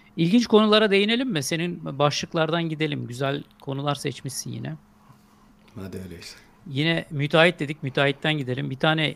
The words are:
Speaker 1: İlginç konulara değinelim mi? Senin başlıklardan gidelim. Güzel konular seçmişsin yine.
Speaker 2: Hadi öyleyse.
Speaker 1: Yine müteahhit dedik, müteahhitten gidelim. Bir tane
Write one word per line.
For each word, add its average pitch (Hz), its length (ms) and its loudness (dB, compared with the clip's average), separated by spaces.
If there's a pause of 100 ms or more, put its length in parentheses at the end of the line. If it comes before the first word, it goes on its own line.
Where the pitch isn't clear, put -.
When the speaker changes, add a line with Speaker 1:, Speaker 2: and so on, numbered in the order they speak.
(160)
Speaker 1:
İlginç 185 300 4
konulara 214 440 6
değinelim 226 420 2
mi? 151 100 -2
Senin 160 560 -4
başlıklardan 160 640 0
gidelim. 151 440 -4
Güzel 135 360 -4 (180)
konular 139 340 -4
seçmişsin 135 580 -8
yine. 123 220 -10 (1000)
Speaker 2:
Hadi 95 240 -12
öyleyse. 90 380 -16 (300)
Speaker 1:
Yine 156 440 -2
müteahhit 160 500 2
dedik, 151 220 -6
müteahhitten 143 560 0
gidelim. 135 320 -4
Bir 131 80 -8
tane 156 380 0